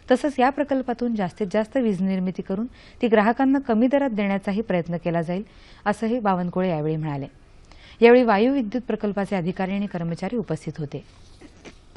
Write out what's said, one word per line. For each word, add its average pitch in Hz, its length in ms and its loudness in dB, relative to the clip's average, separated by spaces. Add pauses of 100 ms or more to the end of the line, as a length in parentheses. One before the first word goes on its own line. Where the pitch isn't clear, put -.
(120)
तसंच 269 280 0
या 254 100 4
प्रकल्पातून 254 680 -2
जास्तीत 208 380 -4
जास्त 214 240 -2
वीज 214 240 0
निर्मिती 185 400 -2
करून 196 240 -4 (360)
ती 247 60 2
ग्राहकांना 226 520 4
कमी 240 280 2
दरात 277 220 2
देण्याचाही 196 520 -2
प्रयत्न 175 360 -2
केला 170 240 -2
जाईल, 175 220 -4 (420)
असंही 220 340 -2
बावनकुळे 185 500 0
यावेळी 156 260 -2
म्हणाले. 147 320 -6 (760)
यावेळी 240 220 10
वायू 226 300 4
विद्युत 247 280 -2
प्रकल्पाचे 202 540 -4
अधिकारी 185 360 -2
आणि 202 140 -4
कर्मचारी 170 500 -6
उपस्थित 160 420 -6
होते. 147 260 -10 (920)